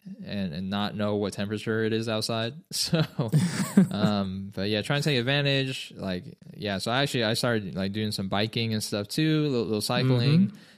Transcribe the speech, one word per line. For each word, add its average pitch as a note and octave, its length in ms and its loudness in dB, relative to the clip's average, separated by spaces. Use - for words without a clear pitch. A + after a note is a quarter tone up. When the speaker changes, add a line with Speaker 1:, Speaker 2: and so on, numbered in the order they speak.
Speaker 1:
and, G2 300 -4
and F#2+ 160 -6
not G#2 260 -2
know G#2 220 -2
what G2+ 160 -2
temperature G#2+ 500 -2
it A2 80 0
is A2+ 160 0
outside. A2+ 460 -2
<laughs> - 80 -20
So, - 320 2
Speaker 2:
<laughs> - 480 4
Speaker 1:
um, G2+ 640 0
but G2+ 140 -2
yeah, G#2 120 2
trying C#3+ 200 0
to D#3 80 0
take B2+ 100 4
advantage, C3+ 760 0
like, F2+ 260 -4
yeah, G2+ 220 -4
so G#2 120 -2
actually C3 360 2
I A2 80 2
started, A2+ 420 0
like, G2 160 -2
doing G#2+ 220 -2
some F#2+ 160 -4
biking A2+ 440 0
and G#2+ 80 0
stuff G#2 280 -4
too, D#3 360 2
a D3 40 0
little, A#2+ 160 0
little G#2+ 160 0
cycling. C3 680 4
Speaker 2:
Mm-hmm. - 80 -6